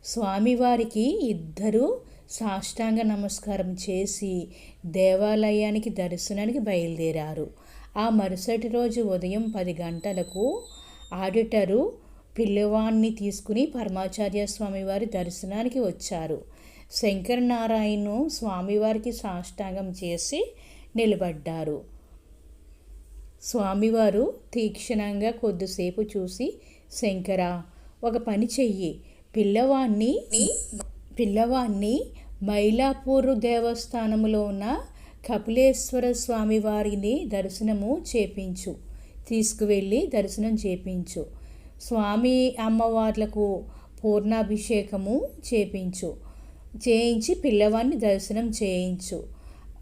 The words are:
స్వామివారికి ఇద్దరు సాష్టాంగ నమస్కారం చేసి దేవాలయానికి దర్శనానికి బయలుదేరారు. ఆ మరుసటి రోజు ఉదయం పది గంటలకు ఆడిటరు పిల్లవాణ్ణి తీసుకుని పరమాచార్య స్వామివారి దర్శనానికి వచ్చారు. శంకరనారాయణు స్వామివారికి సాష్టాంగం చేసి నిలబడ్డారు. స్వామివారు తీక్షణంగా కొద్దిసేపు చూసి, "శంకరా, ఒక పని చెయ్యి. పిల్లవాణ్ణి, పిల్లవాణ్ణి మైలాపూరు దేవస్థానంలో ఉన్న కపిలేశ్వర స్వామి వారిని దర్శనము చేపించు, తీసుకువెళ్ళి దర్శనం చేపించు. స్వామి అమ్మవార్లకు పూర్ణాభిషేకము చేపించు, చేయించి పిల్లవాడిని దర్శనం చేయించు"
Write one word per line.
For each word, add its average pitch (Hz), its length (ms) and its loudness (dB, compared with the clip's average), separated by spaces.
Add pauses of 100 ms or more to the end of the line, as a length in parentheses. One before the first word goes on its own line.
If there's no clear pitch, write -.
స్వామివారికి 233 1300 2
ఇద్దరు 208 720 0 (280)
సాష్టాంగ 220 720 -2
నమస్కారం 202 720 -2 (160)
చేసి 185 580 -2 (380)
దేవాలయానికి 208 1040 4
దర్శనానికి 196 720 -2
బయలుదేరారు. 160 920 -2 (480)
ఆ 220 120 2
మరుసటి 220 580 0
రోజు 240 340 0
ఉదయం 202 540 0
పది 180 260 -2
గంటలకు 190 800 -4 (500)
ఆడిటరు 214 1000 0 (280)
పిల్లవాణ్ణి 220 680 2
తీసుకుని 214 560 -2
పరమాచార్య 202 800 -2
స్వామివారి 196 600 -4
దర్శనానికి 202 760 -4
వచ్చారు. 175 640 -2 (500)
శంకరనారాయణు 220 1400 2
స్వామివారికి 214 840 0
సాష్టాంగం 190 800 -6 (120)
చేసి 226 500 -2 (420)
నిలబడ్డారు. 165 840 0 (1600)
స్వామివారు 220 920 2 (200)
తీక్షణంగా 208 760 -2
కొద్దిసేపు 185 680 -2
చూసి, 208 580 -4 (320)
"శంకరా, 185 720 -2 (400)
ఒక 233 140 0
పని 233 320 0 (100)
చెయ్యి. 190 420 0 (340)
పిల్లవాణ్ణి, 233 840 4 (1000)
పిల్లవాణ్ణి 226 840 2 (380)
మైలాపూరు 254 880 4
దేవస్థానంలో 226 1120 2
ఉన్న 208 380 -2 (500)
కపిలేశ్వర 247 800 4
స్వామి 220 480 0
వారిని 208 680 0
దర్శనము 208 720 -2 (140)
చేపించు, 190 600 -4 (520)
తీసుకువెళ్ళి 214 840 2
దర్శనం 214 400 0
చేపించు. 180 880 -4 (400)
స్వామి 240 800 2
అమ్మవార్లకు 220 1040 2 (400)
పూర్ణాభిషేకము 214 1200 0 (260)
చేపించు, 185 640 -2 (680)
చేయించి 233 480 4
పిల్లవాడిని 226 600 4
దర్శనం 208 540 0
చేయించు" 185 800 -2 (540)